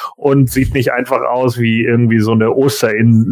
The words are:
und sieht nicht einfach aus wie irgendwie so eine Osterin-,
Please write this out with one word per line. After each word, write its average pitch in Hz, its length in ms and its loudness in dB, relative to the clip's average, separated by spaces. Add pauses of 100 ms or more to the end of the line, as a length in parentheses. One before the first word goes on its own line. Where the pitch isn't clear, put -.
(160)
und 139 340 2
sieht 131 240 -2
nicht 131 200 -2
einfach 123 300 -2
aus 123 360 -2
wie 113 240 0
irgendwie 117 360 2
so 107 120 0
eine 110 220 2
Osterin-, 117 800 2